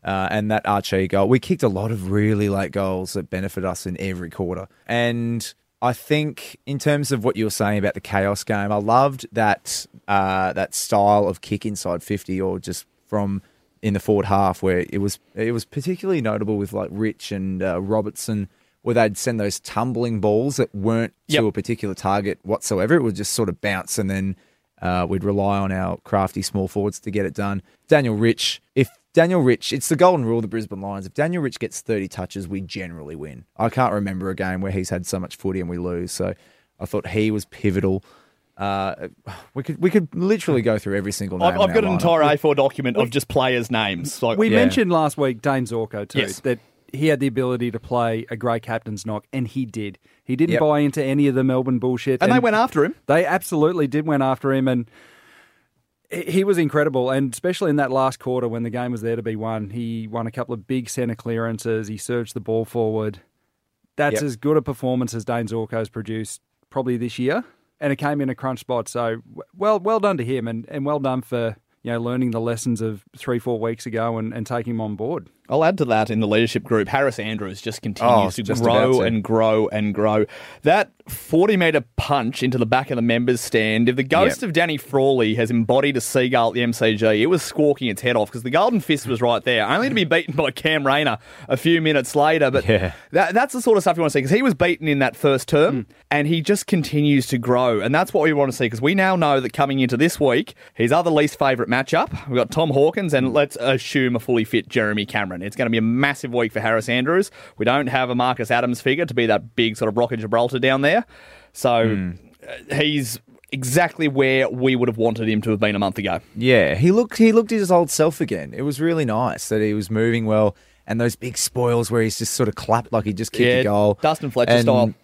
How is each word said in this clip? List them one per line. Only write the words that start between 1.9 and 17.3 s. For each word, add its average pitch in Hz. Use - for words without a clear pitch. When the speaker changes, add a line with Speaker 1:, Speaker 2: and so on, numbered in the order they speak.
Speaker 1:
of 95
really 104
late 98
goals 95
that 92
benefit 95
us 90
in 90
every 90
quarter. 92
And 117
I 123
think -
in 139
terms 147
of 120
what 123
you 110
were 107
saying 104
about 98
the -
chaos 101
game, 101
I 104
loved 123
that, -
uh, 95
that 95
style 104
of 92
kick -
inside 90
fifty 95
or 92
just -
from 98
in 107
the 98
forward 101
half 98
where 90
it -
was, 98
it 113
was 117
particularly 175
notable 107
with, 101
like, 98
Rich 107